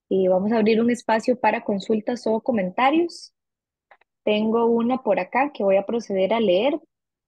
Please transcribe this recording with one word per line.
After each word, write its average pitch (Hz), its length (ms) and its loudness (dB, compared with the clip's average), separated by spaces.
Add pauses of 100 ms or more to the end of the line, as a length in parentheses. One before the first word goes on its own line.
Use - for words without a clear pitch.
Y 190 200 2
vamos 185 220 2
a 233 60 2
abrir 220 240 2
un 233 100 2
espacio 233 480 -2
para 220 240 0
consultas 214 640 -4
o 220 140 0
comentarios. 262 960 -2 (880)
Tengo 220 420 0
una 233 360 0
por 240 180 0
acá 277 320 -2
que - 100 -8
voy 196 140 4
a 196 80 0
proceder 202 480 -2
a 226 80 0
leer. 226 400 2 (480)